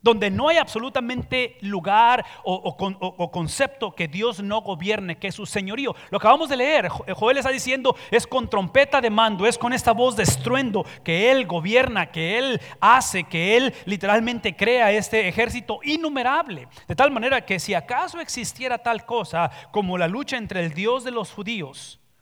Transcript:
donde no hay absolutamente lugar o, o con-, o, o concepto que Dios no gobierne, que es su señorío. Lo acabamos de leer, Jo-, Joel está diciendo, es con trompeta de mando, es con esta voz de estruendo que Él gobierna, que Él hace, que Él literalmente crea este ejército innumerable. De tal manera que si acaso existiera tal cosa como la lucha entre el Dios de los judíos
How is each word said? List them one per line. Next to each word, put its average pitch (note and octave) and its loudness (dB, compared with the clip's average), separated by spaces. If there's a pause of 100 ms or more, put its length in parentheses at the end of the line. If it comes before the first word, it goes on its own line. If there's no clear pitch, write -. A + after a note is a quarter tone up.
donde G#3 4
no A3 0
hay E4+ 4
absolutamente B3 -2
lugar G3+ 2 (180)
o, F#3 -2
o F#3+ -6
con-, F#3+ -6
o, F3+ -4
o F3 -4
concepto C4+ -4
que E3+ -4
Dios G3 -4
no G#3 -2
gobierne, G3 -4
que G3 -8
es F3 -6
su G#3 -10
señorío. G#3 -4 (140)
Lo F#3+ -4
acabamos C4+ 6
de C4+ -2
leer, B3+ 2
Jo-, - -6 (100)
Joel A#3 2
está C4 -2
diciendo, C4 0 (160)
es A#3 2
con B3+ -4
trompeta C4 2
de A#3 2
mando, G#3+ 2
es A#3 2
con A#3+ -2
esta A#3+ 2
voz A#3+ 2
de G#3 0
estruendo G#3 0 (180)
que F#3 4
Él C4 4
gobierna, F#3+ 0
que E3+ -2
Él B3+ -2 (180)
hace, G3+ 4
que F#3 2
Él C4 2 (100)
literalmente G#3 0
crea A3+ 4
este G#3 0
ejército G#3+ -4
innumerable. C#4 -2 (220)
De E3+ -4
tal C4+ 6
manera B3+ 0
que F#3+ -2
si G3 -4
acaso D4 -4
existiera B3 -6
tal A#3 -2
cosa E3+ -2 (200)
como F#3 -2
la E3+ 2
lucha B3+ -4
entre F#3+ -4
el E3 -4
Dios A3 -2
de B3+ -6
los A3+ -6
judíos F#3 -10 (220)